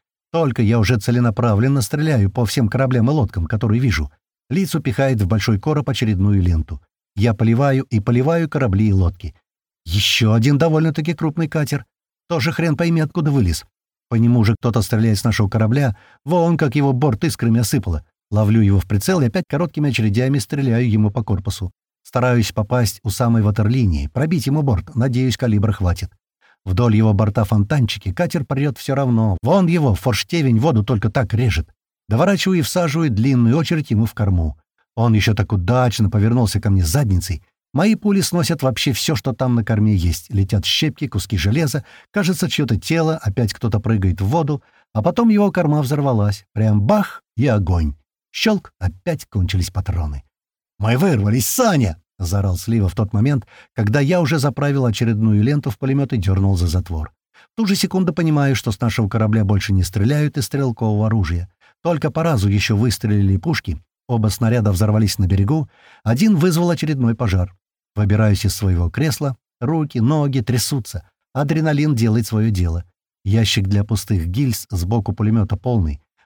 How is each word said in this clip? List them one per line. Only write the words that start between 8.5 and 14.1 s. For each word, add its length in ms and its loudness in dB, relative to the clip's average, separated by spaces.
и 40 2
лодки. 400 -2
Еще 480 0
один 240 2
довольно-таки 560 0
крупный 340 -4
катер. 380 -4
Тоже 240 -2
хрен 240 0
пойми, 260 0
откуда 300 -2
вылез. 340 0
По 60 -2